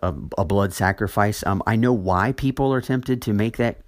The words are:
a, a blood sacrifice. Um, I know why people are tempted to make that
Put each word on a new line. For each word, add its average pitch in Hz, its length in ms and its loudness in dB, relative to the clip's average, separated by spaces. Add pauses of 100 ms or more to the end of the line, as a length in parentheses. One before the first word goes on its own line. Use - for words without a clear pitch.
a, 90 100 -2 (260)
a 98 40 2
blood 98 300 2
sacrifice. 104 720 0
Um, 98 200 0
I 113 120 2
know 123 160 4
why 95 400 2
people 135 400 0
are 127 80 0
tempted 127 400 -2
to 107 120 -2
make 110 220 0
that 117 220 0 (100)